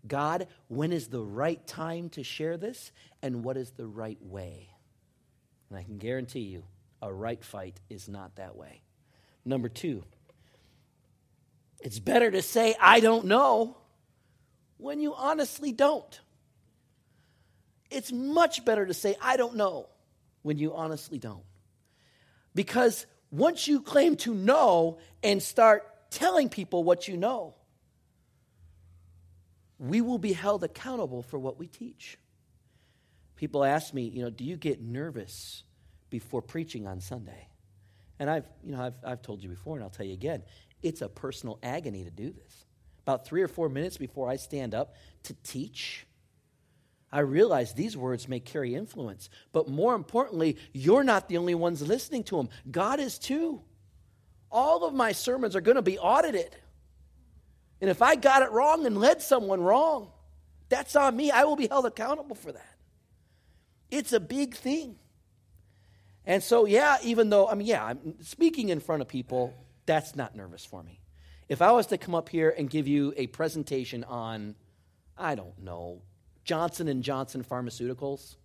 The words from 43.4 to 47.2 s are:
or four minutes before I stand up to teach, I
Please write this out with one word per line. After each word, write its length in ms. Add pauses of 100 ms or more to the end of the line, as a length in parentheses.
or 60
four 200
minutes 280
before 320
I 80
stand 380
up 200 (300)
to 180
teach, 640 (1080)
I 80